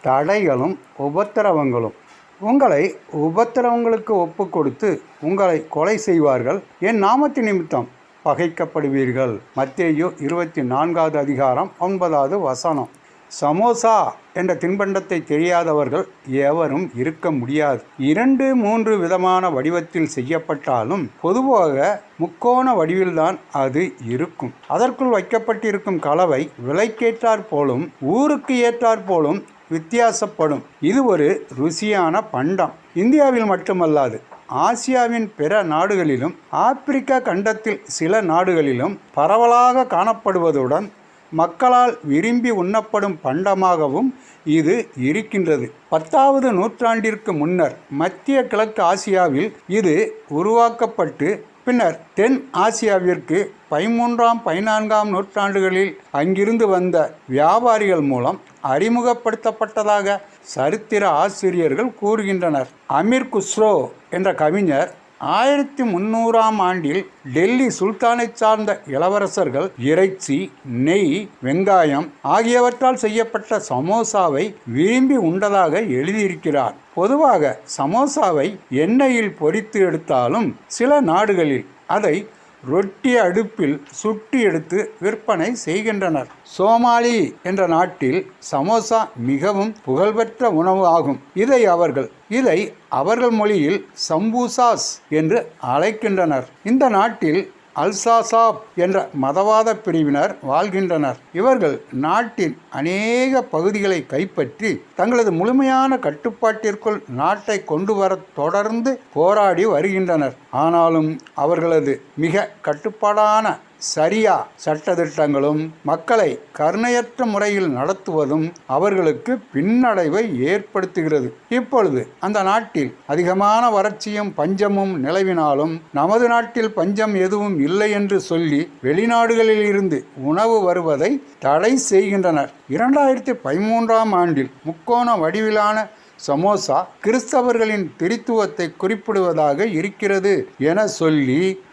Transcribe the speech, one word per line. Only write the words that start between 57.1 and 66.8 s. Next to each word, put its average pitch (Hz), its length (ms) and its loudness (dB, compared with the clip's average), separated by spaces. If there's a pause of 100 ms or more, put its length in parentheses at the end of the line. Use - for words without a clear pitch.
வியாபாரிகள் 196 720 2
மூலம் 139 400 -2 (240)
அறிமுகப்படுத்தப்பட்டதாக 214 1600 0 (200)
சரித்திர 202 680 -2
ஆசிரியர்கள் 180 960 0
கூறுகின்றனர். 190 640 -2 (220)
அமீர் 208 440 0
குஸ்ரோ 196 580 0 (200)
என்ற 185 240 -2
கவிஞர் 156 720 -2 (120)
ஆயிரத்தி 269 640 -2
முந்நூறாம் 220 760 0
ஆண்டில் 180 520 -2 (220)